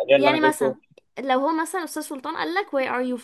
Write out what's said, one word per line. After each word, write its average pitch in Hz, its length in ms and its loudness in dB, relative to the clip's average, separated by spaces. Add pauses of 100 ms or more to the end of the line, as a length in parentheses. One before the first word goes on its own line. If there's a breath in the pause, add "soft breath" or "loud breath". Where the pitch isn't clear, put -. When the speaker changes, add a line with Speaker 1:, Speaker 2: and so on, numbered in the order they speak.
Speaker 1:
غير 139 80 6
اللي 139 100 6
Speaker 2:
يعني 302 120 4
Speaker 1:
أنا 311 100 4
قلته. 302 200 0
Speaker 2:
مثلا، 262 80 -2 (440)
لو 262 200 2
هو 294 220 0
مثلا 339 220 -4
أستاذ 302 200 -8
سلطان 294 340 -10
قال 320 160 -4
لك: 403 140 -4
"Where 262 240 -2
are 247 280 -2
you - 40 -18